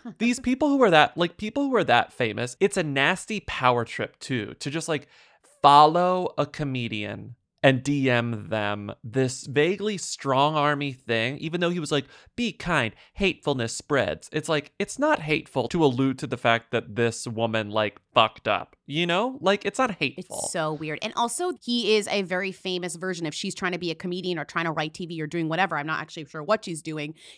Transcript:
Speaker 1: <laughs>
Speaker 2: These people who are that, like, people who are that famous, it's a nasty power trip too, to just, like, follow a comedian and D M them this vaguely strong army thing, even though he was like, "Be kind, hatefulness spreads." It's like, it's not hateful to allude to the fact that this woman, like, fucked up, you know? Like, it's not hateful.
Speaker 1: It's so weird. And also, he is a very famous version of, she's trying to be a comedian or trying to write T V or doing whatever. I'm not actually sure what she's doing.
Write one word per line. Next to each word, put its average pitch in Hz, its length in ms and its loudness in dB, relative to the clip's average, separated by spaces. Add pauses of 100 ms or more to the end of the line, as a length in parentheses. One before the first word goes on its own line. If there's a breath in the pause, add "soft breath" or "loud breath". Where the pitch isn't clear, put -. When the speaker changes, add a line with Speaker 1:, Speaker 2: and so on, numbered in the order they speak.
Speaker 1:
<laughs> 220 160 -14
Speaker 2:
These 240 200 2
people 262 300 0
who 277 120 4
are 226 80 8
that, 156 280 6
like, 175 200 0
people 214 260 -4
who 262 120 0
are 196 80 4
that 120 300 4
famous, 117 480 -4
it's 196 160 2
a 185 60 0
nasty 156 580 -2
power 123 420 4
trip - 360 -8
too, 110 400 -4
to 147 120 -6
just, 156 160 -6
like, 151 200 -4 (540 soft breath)
follow 170 760 8
a 143 80 0
comedian 117 920 -6 (300)
and 131 160 6
D 139 280 2
M 117 400 0
them 104 420 -4 (140)
this 127 400 -2
vaguely 185 520 0
strong 139 600 0
army 143 340 0
thing, 120 460 -2
even 160 240 -4
though 170 80 2
he 175 100 -2
was 151 140 -2
like, 139 100 2 (320 soft breath)
"Be 233 160 -2
kind, 147 420 -2 (200 soft breath)
hatefulness 143 600 -2
spreads." 101 600 -2
It's 151 160 -4
like, 151 300 -2
it's 202 200 -6
not 294 220 2
hateful 147 480 -2
to 165 160 4
allude 131 340 2
to 147 80 -6
the 123 80 -4
fact 117 360 0
that 107 260 -4
this 117 280 0
woman, 110 440 -2
like, 107 320 -2 (120)
fucked 113 360 2
up, 92 260 -2 (100)
you 160 220 -2
know? 220 320 -2
Like, 196 260 0
it's 196 140 -4
not 254 120 2
hateful. 180 480 -6
Speaker 1:
It's - 120 -6
so 156 220 -4
weird. 151 280 -8
And 220 140 -8
also, 240 380 -2 (100)
he 233 320 2
is 208 140 2
a 196 140 0
very 185 280 -4
famous 180 460 -8
version 170 280 -6
of, 151 80 -6
she's 190 220 -6
trying 185 160 -4
to 175 80 -6
be 175 120 -4
a 156 40 -6
comedian 180 420 -6
or 147 60 -8
trying 170 220 -6
to 165 80 -2
write 156 200 -4
T 185 120 -10
V 160 160 -10
or 156 60 -6
doing 165 200 -4
whatever. 165 300 0
I'm 147 100 -6
not 156 140 -6
actually 156 240 -14
sure 156 180 -14
what 214 220 -2
she's 165 160 -8
doing. 156 320 -8 (240 loud breath)